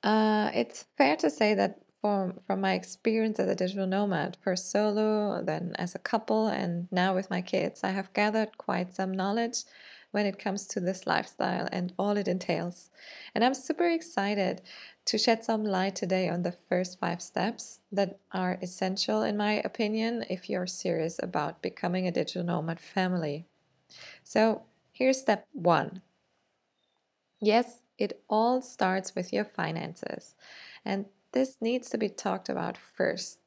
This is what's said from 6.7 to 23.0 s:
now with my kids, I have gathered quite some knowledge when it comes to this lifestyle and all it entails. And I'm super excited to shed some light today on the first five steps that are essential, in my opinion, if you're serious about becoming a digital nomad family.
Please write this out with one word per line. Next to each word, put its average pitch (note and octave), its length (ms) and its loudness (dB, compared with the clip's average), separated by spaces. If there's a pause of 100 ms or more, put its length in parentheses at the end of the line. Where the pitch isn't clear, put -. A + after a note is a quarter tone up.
now F#3 240 2
with F#3+ 140 -2
my F3+ 140 -2
kids, F#3 420 -2
I F#3+ 60 2
have F#3+ 240 -4
gathered G#3+ 420 2
quite F#3 380 -2
some F#3+ 180 -2
knowledge G#3 520 -2 (460)
when G#3 140 0
it G3 140 -2
comes G3 300 -4
to - 120 -4
this F#3+ 260 -2
lifestyle - 640 0
and F3+ 280 -4
all G3+ 180 2
it G3+ 100 0
entails. F3 640 -4 (440)
And G#3+ 100 4
I'm B3+ 80 6
super D#4 360 0
excited G3+ 760 0 (420)
to - 140 0
shed A3 260 2
some A3 200 0
light F#3+ 300 2
today F#3 360 0
on F3 120 -2
the F3 140 -2 (140)
first F3+ 280 0
five F3+ 220 -2
steps - 600 -4 (120)
that G3 260 0 (140)
are F3+ 300 0
essential, G3 600 -2
in G#3+ 140 0
my G#3 280 2
opinion, A3 680 -2
if F#3 180 -6
you're F#3 180 -2
serious E3+ 560 -2
about E3 380 -4
becoming F#3 460 -2
a F3+ 40 2
digital F3 320 -2
nomad E3 380 -2
family. E3+ 640 -2 (800)